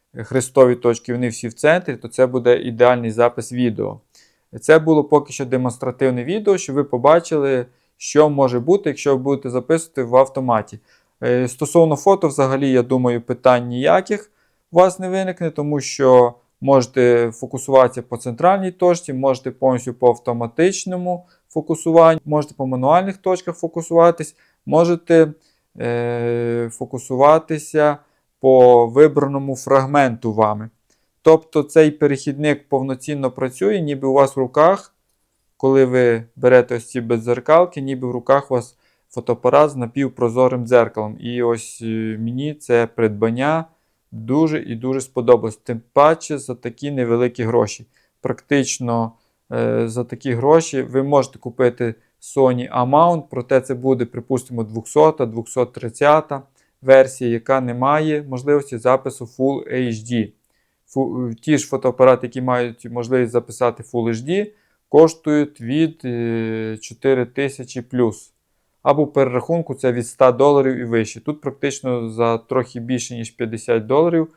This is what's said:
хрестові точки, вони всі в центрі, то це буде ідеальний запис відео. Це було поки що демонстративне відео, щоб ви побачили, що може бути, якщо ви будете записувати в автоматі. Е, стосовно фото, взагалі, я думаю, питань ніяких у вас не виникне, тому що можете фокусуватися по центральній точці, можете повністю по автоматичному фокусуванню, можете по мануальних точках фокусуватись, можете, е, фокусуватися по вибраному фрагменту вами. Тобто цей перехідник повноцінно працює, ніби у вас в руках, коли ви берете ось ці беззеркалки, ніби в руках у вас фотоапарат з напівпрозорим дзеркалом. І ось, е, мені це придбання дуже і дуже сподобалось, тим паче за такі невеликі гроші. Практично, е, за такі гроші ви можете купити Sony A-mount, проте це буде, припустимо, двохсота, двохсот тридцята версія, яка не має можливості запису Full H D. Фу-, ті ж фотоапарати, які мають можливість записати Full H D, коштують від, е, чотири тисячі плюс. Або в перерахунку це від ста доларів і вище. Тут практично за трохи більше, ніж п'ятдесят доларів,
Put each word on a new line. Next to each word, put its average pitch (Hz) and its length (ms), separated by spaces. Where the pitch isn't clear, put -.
хрестові 127 520
точки, 120 380
вони 123 140
всі 117 200
в 113 60
центрі, 151 420
то 117 120
це 127 200
буде 123 340
ідеальний 120 500
запис 120 420
відео. 110 460
Це 160 180
було 156 240
поки 147 300
що 139 120
демонстративне 127 800
відео, 196 340
щоб 143 180
ви 143 80
побачили, 139 840
що 151 320
може 131 300
бути, 170 300
якщо 139 260
ви 127 80
будете 135 260
записувати 135 540
в 120 120
автоматі. 127 640
Е, 123 240
стосовно 156 480
фото, 190 320
взагалі, 135 440
я 123 120
думаю, 123 380
питань 123 460
ніяких 165 640
у 165 40
вас 180 240
не 185 100
виникне, 185 420
тому 147 280
що 127 540
можете 123 720
фокусуватися 131 720
по - 160
центральній 180 540
точці, 175 420
можете 131 380
повністю 127 420
по 123 140
автоматичному 175 1200
фокусуванню, 160 760
можете 147 280
по 135 140
мануальних 160 500
точках 180 380
фокусуватись, 165 800
можете, 165 680
е, 120 920
фокусуватися 147 1300
по 123 480
вибраному 139 680
фрагменту 131 800
вами. 107 360
Тобто 160 420
цей 151 280
перехідник 143 800
повноцінно 135 640
працює, 170 500
ніби 139 260
у 131 60
вас 135 220
в 139 40
руках, 151 560
коли 135 280
ви 123 380
берете 127 400
ось 117 140
ці 123 120
беззеркалки, 123 800
ніби 131 260
в 123 40
руках 135 400
у - 20
вас 120 240
фотоапарат 123 600
з 139 60
напівпрозорим 123 920
дзеркалом. 110 520
І 120 240
ось, 117 380
е, 110 380
мені 127 340
це 117 340
придбання 117 800
дуже 139 520
і 117 120
дуже 127 260
сподобалось, 117 560
тим 117 240
паче 156 440
за 127 180
такі 123 360
невеликі 120 520
гроші. 113 420
Практично, 123 920
е, 117 360
за 120 160
такі 123 300
гроші 139 480
ви 127 220
можете 139 360
купити 120 560
Sony 127 500
A-mount, 147 580
проте 127 320
це 131 120
буде, 123 320
припустимо, 120 580
двохсота, 131 640
двохсот 117 480
тридцята 147 680
версія, 131 480
яка 117 320
не 123 120
має 147 500
можливості 139 540
запису 127 480
Full 131 480
H 127 180
D. 110 400
Фу-, 127 380
ті 147 240
ж - 100
фотоапарати, 127 600
які 127 140
мають 123 440
можливість 120 460
записати 120 520
Full 120 200
H 117 260
D, 208 220
коштують 151 720
від, 156 440
е, 113 760
чотири 127 440
тисячі 131 560
плюс. 117 520
Або 143 220
в 147 100
перерахунку 139 600
це 127 160
від 120 140
ста 127 260
доларів 135 440
і 127 80
вище. 113 380
Тут 151 200
практично 127 680
за 117 280
трохи 120 420
більше, 120 360
ніж 117 140
п'ятдесят 113 560
доларів, 160 520